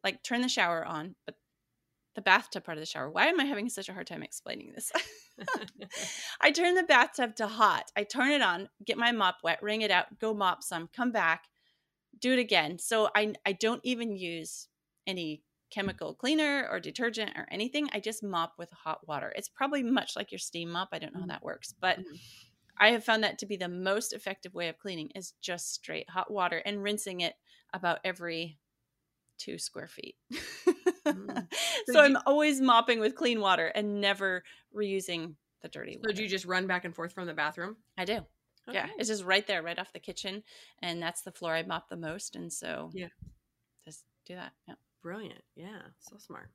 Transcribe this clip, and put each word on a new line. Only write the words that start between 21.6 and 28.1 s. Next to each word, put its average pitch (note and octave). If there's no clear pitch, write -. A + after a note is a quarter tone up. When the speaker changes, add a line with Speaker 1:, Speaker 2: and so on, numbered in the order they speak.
Speaker 1:
but F#3
Speaker 2:
Mm-hmm. E3
Speaker 1:
I G#3
have A#3
found A3
that -
to G#3
be G3
the F3+
most F#3+
effective F#3+
way E3+
of D#3+
cleaning F3
is F#3
just -
straight -
hot F#3
water F3+
and G3+
rinsing G3+
it E3+
about F3+
every E3+